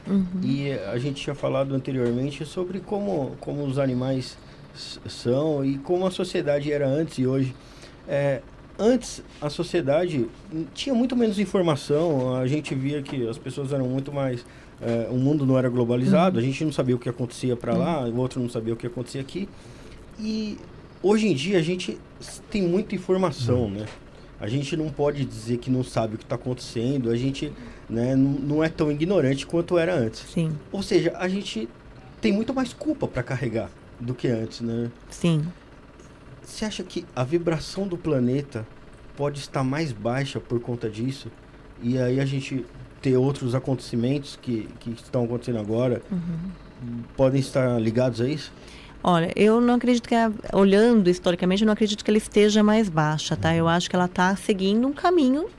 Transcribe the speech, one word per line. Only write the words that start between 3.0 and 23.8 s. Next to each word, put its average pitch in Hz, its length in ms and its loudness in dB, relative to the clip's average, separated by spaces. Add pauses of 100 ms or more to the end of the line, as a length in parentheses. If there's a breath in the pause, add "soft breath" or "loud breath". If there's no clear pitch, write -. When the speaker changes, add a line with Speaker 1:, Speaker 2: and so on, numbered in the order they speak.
Speaker 2:
como 143 240 -4
os 135 140 -2
animais 131 580 0 (380 loud breath)
s-, - 240 -14 (100)
são 143 560 0
e 139 140 0
como 180 280 0
a 185 40 0
sociedade 147 600 0
era 143 160 2
antes 151 300 0
e 127 80 2
hoje. 131 280 2 (540 loud breath)
É, 143 320 0 (380)
antes, 233 440 0 (180)
a 147 100 -4
sociedade 156 760 0 (480)
tinha 277 200 -2
muito 254 200 2
menos 220 240 2
informação, 156 960 2
a 127 100 0
gente 147 280 -2
via 139 280 -2
que 135 260 -4
as 120 100 -6
pessoas 135 340 -8
eram 135 160 0
muito 135 240 -4
mais, 131 320 -2 (360 loud breath)
é, 117 300 0
o 127 60 0
mundo 139 300 2
não 131 120 6
era 127 100 4
globalizado, 123 680 4
Speaker 1:
Uhum. 113 40 4
Speaker 2:
a 127 40 2
gente 135 180 -2
não 151 80 -2
sabia 127 240 2
o - 20 -2
que 131 100 -8
acontecia 123 480 -2
pra 120 200 -2
lá, 151 280 0
Speaker 1:
Uhum. 117 100 -2
Speaker 2:
o - 40 -2
outro 127 220 -2
não 120 80 -2
sabia 117 240 -4
o 110 40 -4
que 123 100 -6
acontecia 127 340 -8
aqui. 180 280 -8 (680 loud breath)
E 214 400 -4 (440)
hoje 214 260 6
em 170 60 4
dia 175 240 2
a 165 40 6
gente 180 360 -2 (220)
s-, - 200 -16 (100)
tem 202 120 0
muita 185 340 0
informação, 139 680 0
Speaker 3:
Uhum. 101 60 -2
Speaker 2:
né? 104 160 -6 (540 loud breath)